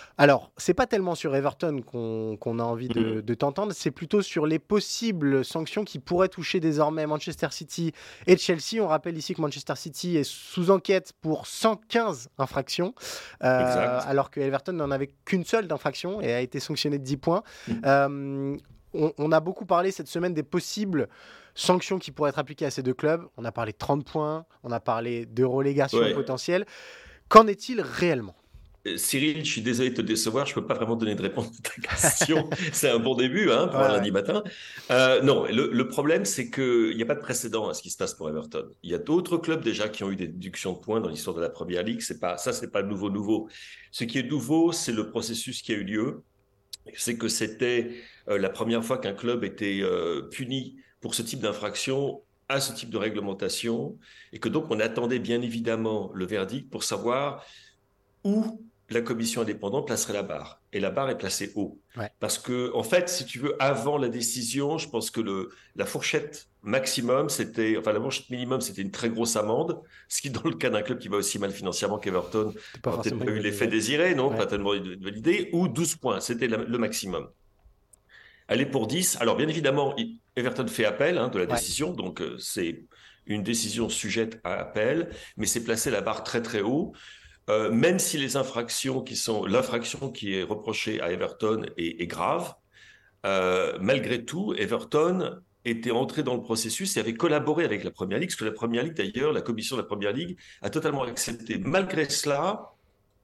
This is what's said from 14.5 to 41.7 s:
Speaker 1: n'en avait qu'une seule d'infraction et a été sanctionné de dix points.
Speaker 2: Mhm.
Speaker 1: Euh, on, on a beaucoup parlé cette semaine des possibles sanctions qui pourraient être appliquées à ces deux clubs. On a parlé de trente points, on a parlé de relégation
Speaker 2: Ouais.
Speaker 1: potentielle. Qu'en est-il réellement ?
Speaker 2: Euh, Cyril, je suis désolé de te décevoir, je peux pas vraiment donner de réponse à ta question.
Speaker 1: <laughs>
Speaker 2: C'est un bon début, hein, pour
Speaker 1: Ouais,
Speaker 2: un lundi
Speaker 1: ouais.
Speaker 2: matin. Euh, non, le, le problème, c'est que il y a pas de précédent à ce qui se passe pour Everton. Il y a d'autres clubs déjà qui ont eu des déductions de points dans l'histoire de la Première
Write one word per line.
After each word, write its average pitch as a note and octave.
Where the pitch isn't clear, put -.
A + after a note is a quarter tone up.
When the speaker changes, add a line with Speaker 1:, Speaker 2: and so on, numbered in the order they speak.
Speaker 1:
n'en D3
avait C3+
qu'une F#3
seule A3+
d'infraction F3+
et B2
a B2
été B2+
sanctionné D3
de C3+
dix C#3
points. E3+
Speaker 2:
Mhm. A#3
Speaker 1:
Euh, C#3
on, D#3
on D3+
a D#3+
beaucoup F3+
parlé F3+
cette D#3
semaine F3
des D3+
possibles F3
sanctions F3+
qui D3
pourraient D3
être -
appliquées D3
à C3+
ces C#3
deux B2+
clubs. E3
On A#2
a A2+
parlé A2
de -
trente C#3+
points, D#3
on B2
a A#2
parlé A#2
de A2+
relégation C3+
Speaker 2:
Ouais. G#2+
Speaker 1:
potentielle. C#3
Qu'en A3
est-il G#3+
réellement ? C3
Speaker 2:
Euh, F#2
Cyril, D3
je -
suis A2
désolé B2
de B2+
te A#2
décevoir, A2
je -
peux -
pas C3
vraiment A2+
donner A2
de F#2+
réponse G2
à -
ta -
question. D#3
Speaker 1:
<laughs> D#3+
Speaker 2:
C'est -
un A#2+
bon B2
début, C3
hein, D3
pour C#3
Speaker 1:
Ouais, C3+
Speaker 2:
un G#2+
lundi G2+
Speaker 1:
ouais. G2
Speaker 2:
matin. G#3
Euh, B2+
non, C3+
le, A#2+
le A#2+
problème, D#3+
c'est B2+
que A#2+
il -
y A2
a A2+
pas C#3+
de D3
précédent A2
à E2
ce -
qui E2+
se -
passe F2+
pour D#2
Everton. D#2
Il F2
y F2
a E2+
d'autres E3+
clubs D#3+
déjà G#2+
qui -
ont G2
eu F#2+
des F#2
déductions F2+
de F2+
points A2
dans F#2+
l'histoire E2
de E2
la E2+
Première F2